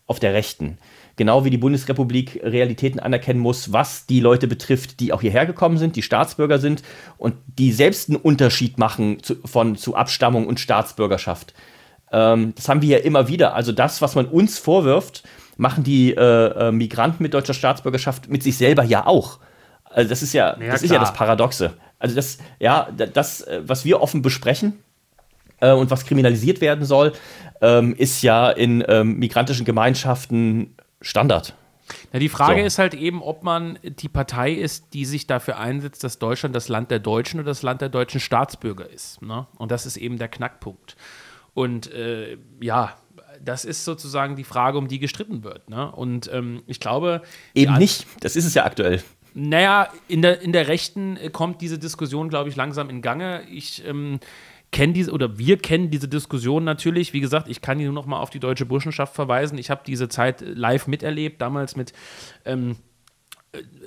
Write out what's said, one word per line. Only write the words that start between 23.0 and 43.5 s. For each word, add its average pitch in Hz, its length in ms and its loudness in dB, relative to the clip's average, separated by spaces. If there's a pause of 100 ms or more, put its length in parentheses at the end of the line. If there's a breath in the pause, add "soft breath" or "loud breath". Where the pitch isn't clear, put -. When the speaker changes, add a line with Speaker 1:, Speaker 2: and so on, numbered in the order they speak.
Speaker 1:
das, - 360 -2
äh, 85 220 -8
was 131 220 -4
wir 170 160 4
offen 143 220 -2
besprechen, 135 560 0 (800)
äh, 127 120 6
und 131 200 4
was 131 160 -4
kriminalisiert 127 520 2
werden 147 260 0
soll, 143 280 4 (480 loud breath)
ähm, 120 340 6
ist 131 280 0
ja 117 260 6
in, 120 380 2
ähm, 110 320 4
migrantischen 123 440 0
Gemeinschaften 117 1080 0 (320)
Standard. 107 480 0 (600 loud breath)
Speaker 2:
Na, 127 60 -2
die 147 100 0
Frage 165 320 4
Speaker 1:
So. 208 40 2
Speaker 2:
ist 202 140 -2
halt 185 140 2
eben, 165 280 -4
ob 156 220 -8
man 170 400 -4
die 151 240 -14
Partei 131 460 -2
ist, 170 400 -8
die 143 100 -6
sich 139 240 -8
dafür 123 320 -4
einsetzt, 139 460 -8
dass 123 120 -8
Deutschland 123 380 -4
das 120 140 -6
Land 117 220 -4
der 117 80 -2
Deutschen 113 420 -4
oder 147 80 -6
das 139 120 -8
Land 131 200 -4
der 139 80 -6
deutschen 131 320 -4
Staatsbürger 113 680 -4
ist, - 320 -20
ne? 113 260 -12 (100)
Und 113 120 -10
das 120 160 -6
ist 127 120 -12
eben 120 200 -8
der 113 120 -8
Knackpunkt. - 640 -14 (580 loud breath)
Und, 123 380 -6
äh, 117 460 -10 (240)
ja, 117 340 -4 (480)
das 127 220 -8